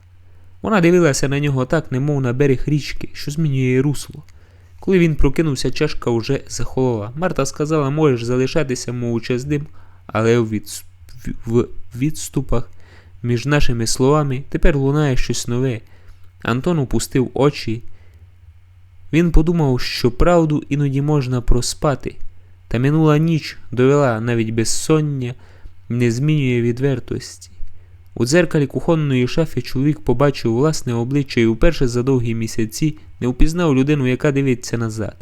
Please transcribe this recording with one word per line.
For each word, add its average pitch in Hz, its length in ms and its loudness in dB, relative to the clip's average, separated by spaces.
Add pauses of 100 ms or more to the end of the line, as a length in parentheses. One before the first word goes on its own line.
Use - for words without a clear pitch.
(640)
Вона 208 180 2
дивилася 170 480 4
на 139 120 -2
нього 135 260 0
так, - 260 -2
немов 143 280 0
на 123 120 0
берег 135 340 2
річки, - 460 -2
що - 180 -10
змінює 131 520 0
русло. 143 400 -4 (580)
Коли 190 180 2
він 170 160 4
прокинувся, 143 560 2
чашка - 400 -2
вже 120 380 0
захолола. 120 680 -2
Марта 156 300 -2
сказала: 151 440 -2
«Можеш 139 340 2
залишатися 127 680 -2
мовчазним, 123 760 -4 (400)
але 113 320 2
в 110 140 0
відс-, - 320 -6 (640)
в, 113 140 2 (340)
в 120 40 -12
відступах 139 720 -2 (520)
між 120 240 -2
нашими 135 400 4
словами 139 640 0
тепер 165 280 4
лунає 139 400 2
щось - 320 0
нове». 120 320 -2 (600)
Антон 135 360 0
опустив 123 560 0
очі. 120 480 0 (1300)
Він 170 180 2
подумав, 156 500 4
що - 300 -2
правду 160 580 2
іноді 139 340 0
можна 135 380 0
проспати. - 760 0 (520)
Та 113 100 -2
минула 151 400 4
ніч 160 380 0 (140)
довела, 127 500 2
навіть 117 300 0
безсоння 127 840 0 (540)
не 120 220 0
змінює 127 520 2
відвертості. 123 880 -4 (640)
У 117 120 -2
дзеркалі 160 400 2
кухонної 135 600 0
шафи 151 340 -2
чоловік 139 380 -2
побачив 127 540 0
власне 131 400 0
обличчя 131 460 -2
і 113 60 6
вперше 123 420 4
за 120 140 -2
довгі 123 320 0
місяці 113 640 -2 (240)
не 117 60 -2
впізнав 156 480 4
людину, 139 320 2
яка 127 260 0
дивиться 135 460 -2
назад. 110 440 -6